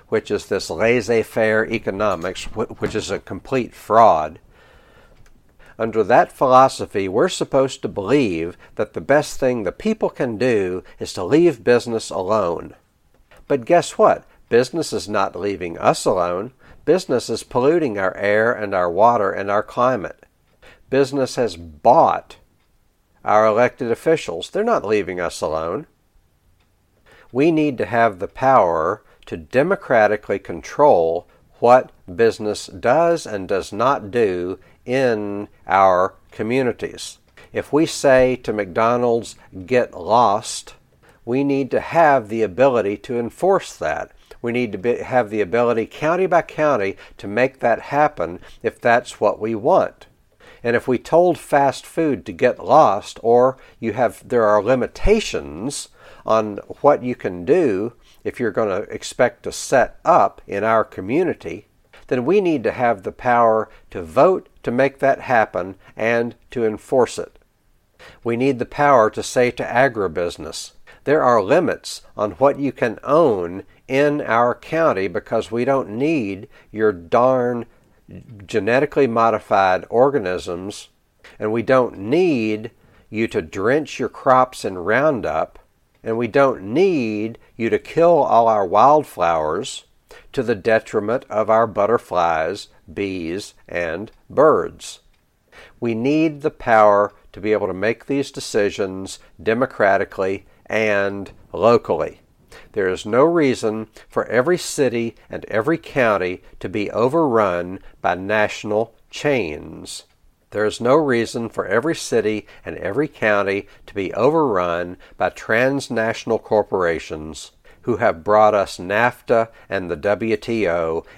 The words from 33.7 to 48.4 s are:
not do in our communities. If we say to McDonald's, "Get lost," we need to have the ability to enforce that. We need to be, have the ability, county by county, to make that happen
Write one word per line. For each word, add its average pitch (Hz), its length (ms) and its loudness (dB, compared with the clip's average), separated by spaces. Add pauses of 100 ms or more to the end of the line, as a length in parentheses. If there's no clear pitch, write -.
not 110 380 -2
do 92 480 -2 (260)
in 107 640 -2 (180)
our 95 480 4 (160)
communities. 113 880 -6 (360)
If 107 180 -6
we 151 140 2
say 127 500 4
to - 160 -8
McDonald's, 117 840 0 (280)
"Get 120 320 -2
lost," 104 760 0 (500)
we 131 220 -2
need 139 260 -2
to 123 80 0
have 143 480 2
the 113 160 -2
ability 104 540 2
to 120 200 -6
enforce 170 600 -2
that. 78 340 -6 (300)
We 120 100 -4
need 120 220 -2
to 104 40 -8
be, 117 200 -2
have 113 320 -2
the 107 100 -4
ability, 113 460 0
county 175 400 -2
by 170 160 2
county, 117 560 -2 (200)
to 104 120 -12
make 120 300 0
that 117 200 0
happen 110 640 -2 (200)